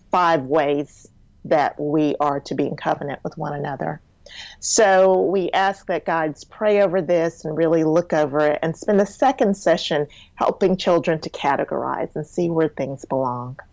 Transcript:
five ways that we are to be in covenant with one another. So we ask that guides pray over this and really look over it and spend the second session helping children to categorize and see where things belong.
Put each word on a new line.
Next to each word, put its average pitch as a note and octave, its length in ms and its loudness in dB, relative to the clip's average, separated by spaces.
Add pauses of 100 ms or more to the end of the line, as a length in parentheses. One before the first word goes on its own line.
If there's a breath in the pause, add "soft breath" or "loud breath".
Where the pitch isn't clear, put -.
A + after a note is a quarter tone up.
(120)
five E3+ 320 2
ways C#3+ 640 -2 (380)
that D3 340 0
we D3 400 0
are C#3+ 220 0
to - 140 -10
be C#3+ 120 0
in C#3+ 80 -6
covenant D3 480 -6
with D#3 140 -10
one D3+ 160 -8
another. D3 480 -8 (580 loud breath)
So F#3+ 600 4
we F3+ 300 0
ask G3 360 -2
that E3+ 180 -4
guides D#3+ 380 -4
pray G#3+ 380 0
over F#3+ 200 2
this E3 440 0
and D#3 120 -4
really E3 260 2
look E3 300 2
over D3+ 260 0
it D3+ 220 2
and D#3+ 160 -2
spend G#3 220 2
the G3+ 60 4
second B3 520 0
session D#3+ 480 0 (300 loud breath)
helping - 420 0
children E3+ 440 0
to - 80 -12
categorize C#3 840 -4
and D3+ 120 -6
see F3 220 -2
where D#3+ 200 0
things C#3 360 -8
belong. B2+ 520 -4 (160)